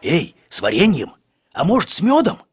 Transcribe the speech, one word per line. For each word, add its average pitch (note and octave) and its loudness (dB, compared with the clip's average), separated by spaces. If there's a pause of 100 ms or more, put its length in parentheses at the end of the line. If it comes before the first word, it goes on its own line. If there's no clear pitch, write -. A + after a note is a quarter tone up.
Эй, - -2 (120)
с - -4
вареньем? A#2+ 0 (380)
А - -6
может, G#3+ 0
с - 0
мёдом? B3 0 (140)